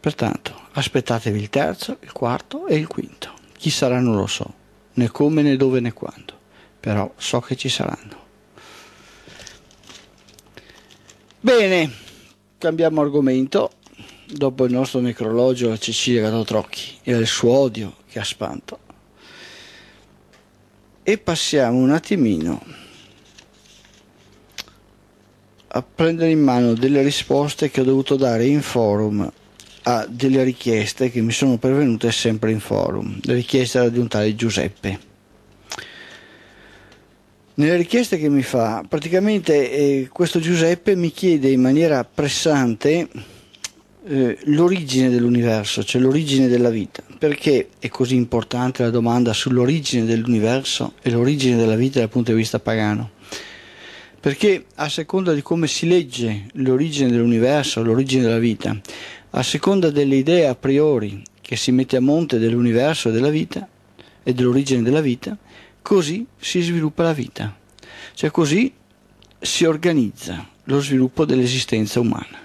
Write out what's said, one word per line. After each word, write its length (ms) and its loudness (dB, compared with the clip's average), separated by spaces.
Pertanto, 500 -4
aspettatevi 640 -2
il 100 -8
terzo, 520 -4
il 100 -20
quarto 560 -6
e 80 0
il 100 -2
quinto. 480 -12
Chi 140 -2
sarà 280 0
non 160 2
lo 120 0
so, 260 -8
né 160 0
come, 320 0
né 140 4
dove, 240 2
né 140 -2
quando, 440 -16
però 380 -2
so 220 -4
che 160 -6
ci 140 -8
saranno. 540 -8
Bene, 520 4
cambiamo 420 0
argomento. 680 2
Dopo 380 -2
il 80 0
nostro 260 -2
necrologio 640 0
alla 140 -2
Cecilia 420 -2
Gatotrocchi 800 -4
e 120 -2
al 120 0
suo 280 0
odio 420 0
che 120 -10
ha 40 -8
spanto. 540 -10
E 160 0
passiamo 640 0
un 100 4
attimino 720 0
a 160 -6
prendere 480 0
in 120 4
mano 340 4
delle 260 2
risposte 680 0
che 100 0
ho 20 2
dovuto 320 2
dare 300 0
in 160 2
forum 720 0
a 220 -2
delle 320 2
richieste 680 0
che 100 -2
mi 100 0
sono 280 2
pervenute 520 0
sempre 380 -2
in 100 0
forum. 680 -4
La 80 0
richiesta 480 0
era 80 4
di 100 0
un 80 0
tale 260 0
Giuseppe. 640 -4
Nelle 220 2
richieste 420 0
che 100 0
mi 140 4
fa, 480 -2
praticamente, 840 0
eh, 400 0
questo 280 0
Giuseppe 560 2
mi 160 0
chiede 400 2
in 100 4
maniera 420 4
pressante, 1040 0
eh, 380 0
l'origine 680 2
dell'universo, 720 0
cioè 180 -2
l'origine 460 2
della 240 4
vita. 320 -6
Perché 580 0
è 120 -10
così 260 -2
importante 640 -2
la 80 2
domanda 440 2
sull'origine 720 0
dell'universo 880 0
e 80 0
l'origine 460 2
della 180 2
vita 240 0
dal 100 0
punto 220 -2
di 60 2
vista 200 -2
pagano? 540 -2
Perché 540 0
a 160 -6
seconda 420 -2
di 120 0
come 240 0
si 200 -2
legge 640 0
l'origine 580 0
dell'universo, 720 2
l'origine 400 2
della 160 2
vita, 360 -2
a 60 -2
seconda 480 0
delle 240 2
idee 320 4
a 80 0
priori 680 0
che 160 -8
si 160 0
mette 240 2
a 20 2
monte 400 2
dell'universo 680 2
e 20 0
della 180 2
vita 380 -4
e 100 -2
dell'origine 480 2
della 200 2
vita, 360 -4
così 440 0
si 220 -2
sviluppa 420 -2
la 80 2
vita, 440 -6
cioè 180 -2
così 420 0
si 280 -2
organizza 800 0
lo 160 0
sviluppo 460 0
dell'esistenza 760 0
umana. 460 -2